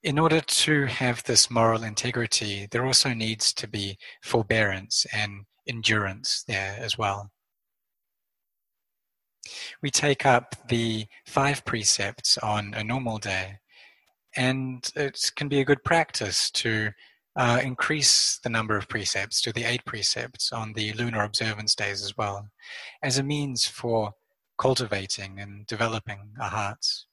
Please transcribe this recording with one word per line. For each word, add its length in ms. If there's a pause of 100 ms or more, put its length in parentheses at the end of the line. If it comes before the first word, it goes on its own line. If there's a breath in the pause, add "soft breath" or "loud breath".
In 160
order 220
to 460
have 360
this 260
moral 360
integrity, 840
there 140
also 300
needs 400
to 140
be 300 (220 loud breath)
forbearance 920
and 340 (200)
endurance 800
there 320
as 200
well. 320 (2500 loud breath)
We 100
take 360
up 300 (120)
the 380 (180 loud breath)
five 400
precepts 760
on 360
a 80
normal 360
day, 420 (760 soft breath)
and 600
it 400
can 120
be 120
a 40
good 200
practice 640
to, 400 (460 soft breath)
uh, 260
increase 760
the 120
number 260
of 120
precepts 540
to 100
the 120
eight 200
precepts 680
on 200
the 220
lunar 280
observance 520
days 280
as 140
well, 340 (520 loud breath)
as 160
a 40
means 440
for 480 (440)
cultivating 800
and 280
developing 760
our 100
hearts. 640